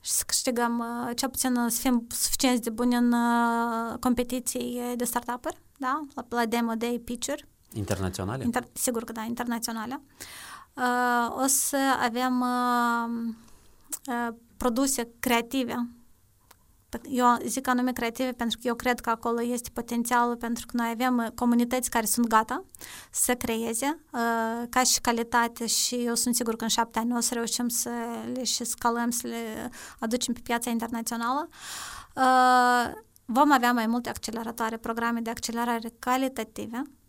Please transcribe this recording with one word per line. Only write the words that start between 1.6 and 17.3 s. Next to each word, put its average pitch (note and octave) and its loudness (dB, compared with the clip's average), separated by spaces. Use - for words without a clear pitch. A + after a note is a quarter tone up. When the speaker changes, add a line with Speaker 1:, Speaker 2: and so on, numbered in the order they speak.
Speaker 1:
să A#3 -2
fim A#3+ 2
suficient - 2
de A#3+ -4
buni B3 2
în, A#3+ 4
uh, A#3 0
competiții B3 -2
de B3 -2
startup-uri, A#3+ -4
da? C#4 -2
La, C4+ -8
la A#3 0
Demo A#3 0
Day, A#3 -2
pitch-uri. B3 -6
Speaker 2:
Internaționale? G2 -4
Speaker 1:
Inter-, A#3 0
sigur A#3 -2
că A#3+ -12
da, A#3 -8
internaționale. A#3 -6
Uh, B3 2
o C4+ 2
să - 2
avem, B3 0
uh, A#3+ 0
uh, A#3+ -4
produse B3 0
creative. A#3+ 0
Eu B3 6